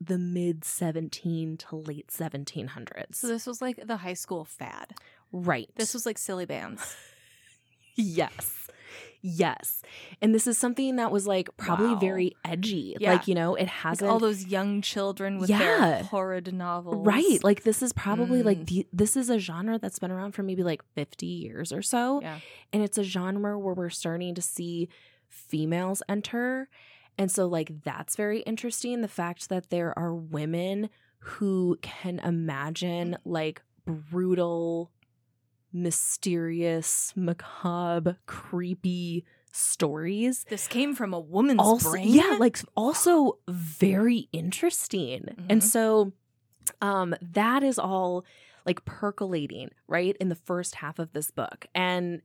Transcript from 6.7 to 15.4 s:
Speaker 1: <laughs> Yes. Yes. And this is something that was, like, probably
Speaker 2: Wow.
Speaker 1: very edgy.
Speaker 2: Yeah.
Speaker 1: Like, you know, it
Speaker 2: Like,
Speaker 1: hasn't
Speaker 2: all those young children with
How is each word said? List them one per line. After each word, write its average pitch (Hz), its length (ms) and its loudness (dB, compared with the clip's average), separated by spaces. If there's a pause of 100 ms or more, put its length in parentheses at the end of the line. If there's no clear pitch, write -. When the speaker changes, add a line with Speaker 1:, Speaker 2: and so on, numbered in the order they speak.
Speaker 1:
<laughs> - 60 -20 (920)
Yes. 175 720 -2 (540)
Yes. 170 580 -2 (400)
And 220 140 4
this 220 120 2
is 233 120 2
something 254 380 0
that 233 140 0
was, 196 160 0
like, 190 300 0
probably 208 380 2
Speaker 2:
Wow. 202 40 0
Speaker 1:
very 185 460 0
edgy. 175 560 -4
Speaker 2:
Yeah. 202 140 4
Speaker 1:
Like, - 120 4
you 190 80 2
know, 170 200 2
it - 80 0
Speaker 2:
Like, 180 80 0
Speaker 1:
hasn't 175 400 -2
Speaker 2:
all 226 80 6
those 214 260 2
young 196 380 0
children 196 560 -4
with 185 100 0